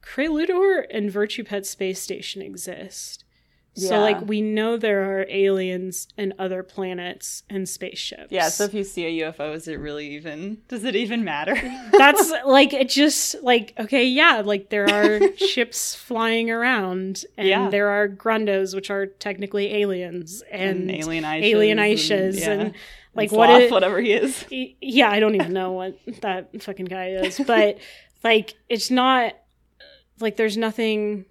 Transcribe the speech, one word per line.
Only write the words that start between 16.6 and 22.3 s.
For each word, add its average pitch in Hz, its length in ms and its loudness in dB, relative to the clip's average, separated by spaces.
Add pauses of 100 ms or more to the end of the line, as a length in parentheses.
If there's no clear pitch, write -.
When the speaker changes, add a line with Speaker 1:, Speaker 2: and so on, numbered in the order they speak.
Speaker 1:
and 202 80 0
Speaker 2:
Yeah. 196 240 4
Speaker 1:
there 202 200 2
are 208 180 2
Grundos, 196 680 0
which 196 160 -8
are 196 160 -2
technically 202 680 -6
aliens, 180 800 -4
and 185 400 -4
Speaker 2:
And - 0 -
alien 160 340 -4
Aishas 156 200 -2
Speaker 1:
alien 214 340 4
Speaker 2:
and, 208 180 4
Speaker 1:
Aishas, 190 440 0